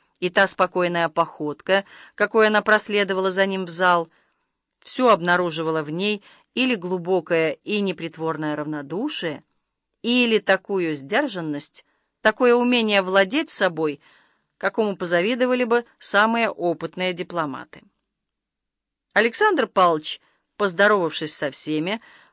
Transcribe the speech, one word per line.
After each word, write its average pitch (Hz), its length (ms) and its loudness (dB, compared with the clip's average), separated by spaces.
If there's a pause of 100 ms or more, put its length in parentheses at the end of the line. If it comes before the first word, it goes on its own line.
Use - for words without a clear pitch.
(200)
и 180 100 -4
та 196 180 4
спокойная 175 600 0
походка, 165 760 -2 (320)
какой 214 320 2
она 214 140 2
проследовала 202 680 0
за 196 140 2
ним 190 200 -2
в 175 40 -10
зал — 175 400 2 (760)
всё 254 260 2
обнаруживало 165 760 2
в 147 60 -10
ней 202 340 -2 (300)
или 247 220 0
глубокое 170 760 -2 (120)
и 208 180 -2
непритворное 160 760 -6
равнодушие, 151 880 -6 (580)
или 233 380 2
такую 185 560 -2
сдержанность, 160 880 -6 (360)
такое 240 340 4
умение 240 460 2
владеть 196 480 0
собой, 160 520 -2 (560)
какому 196 380 -2
позавидовали 233 680 0
бы 233 220 0 (140)
самые 226 500 2
опытные 170 640 -4
дипломаты. 165 680 -8 (1300)
Александр 240 540 2
Павлович, 170 540 0 (360)
поздоровавшись 185 800 0
со 143 160 -4
всеми, 156 500 -4 (320)